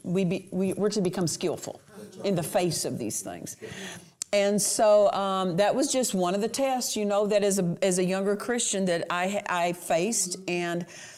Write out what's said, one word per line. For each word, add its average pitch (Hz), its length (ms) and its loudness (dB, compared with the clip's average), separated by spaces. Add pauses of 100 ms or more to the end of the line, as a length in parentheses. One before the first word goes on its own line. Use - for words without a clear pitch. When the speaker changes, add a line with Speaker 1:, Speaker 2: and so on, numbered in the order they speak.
Speaker 1:
we 185 220 0
be, 180 260 -2
we, 185 240 0
we're 202 140 0
to 208 140 0
become 180 240 0
skillful - 540 -4 (180)
Speaker 2:
That's - 200 -18
right. - 80 -6
Speaker 1:
in 202 100 2
the 170 60 0
face 180 440 0
of 127 120 -4
these 110 220 -4
things. - 360 -12 (760)
And 202 280 2
so, 208 520 6
um, 190 440 0
that 202 180 4
was 285 180 2
just 254 220 0
one 180 200 2
of 202 60 0
the 226 80 0
tests, 254 480 -2
you 214 80 0
know, 202 220 2
that 202 160 2
as 196 160 2
a, 170 240 0
as 190 160 2
a 185 60 2
younger 196 320 0
Christian 214 500 -2
that 170 240 0
I, 185 380 -2
I 175 240 0
faced. 180 640 -2 (120)
And 175 380 -2 (320)